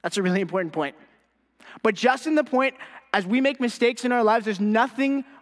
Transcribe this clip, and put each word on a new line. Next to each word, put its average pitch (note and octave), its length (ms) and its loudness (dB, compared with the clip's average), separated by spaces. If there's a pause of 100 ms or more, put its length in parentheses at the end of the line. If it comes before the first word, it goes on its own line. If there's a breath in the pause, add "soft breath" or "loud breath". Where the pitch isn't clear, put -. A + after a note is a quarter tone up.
That's F3 160 -6
a G3+ 60 -2
really F#3 180 0
important F3 320 -4
point. C#3+ 220 -6 (840 loud breath)
But A3 140 2
just B3+ 320 2
in D#4 80 2
the D4+ 80 4
point, B3+ 320 0 (380 loud breath)
as G3 120 0
we A3+ 140 2
make C4+ 220 0
mistakes A#3+ 420 -2
in B3 80 0
our A#3+ 120 2
lives, A3 200 2
there's G3+ 160 -4
nothing B3 640 0 (180 loud breath)